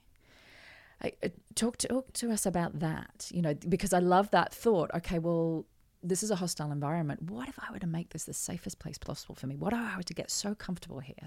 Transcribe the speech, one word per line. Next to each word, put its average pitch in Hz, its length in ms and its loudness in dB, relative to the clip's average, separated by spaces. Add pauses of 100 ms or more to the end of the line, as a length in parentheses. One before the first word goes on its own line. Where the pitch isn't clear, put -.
(1000)
I, - 120 -4 (100)
uh, 190 60 2 (260)
talk 233 220 0
to, 262 100 -2
talk 262 260 -2
to 233 180 -2
us 208 140 2
about 170 340 0
that, - 540 -4
you 175 80 2
know, 151 120 4
because 180 400 0
I 180 60 8
love 180 320 6
that 180 220 6
thought. 196 400 4
Okay, 170 240 -2
well, 165 480 2 (380)
this 180 200 2
is 214 80 2
a 196 40 2
hostile 165 360 -2
environment. 143 580 0
What 247 200 -8
if - 100 -12
I - 120 -8
were - 80 -8
to 175 80 -2
make 165 240 -4
this 156 120 -8
the - 100 -10
safest - 460 -6
place 160 180 -10
possible - 380 -10
for 135 120 -8
me? 139 80 -4
What 170 180 0
if 240 60 0
I 208 180 -4
were 180 60 -4
to 170 100 -10
get - 180 -6
so 202 240 -2
comfortable 170 440 -8
here, 143 160 -12 (120)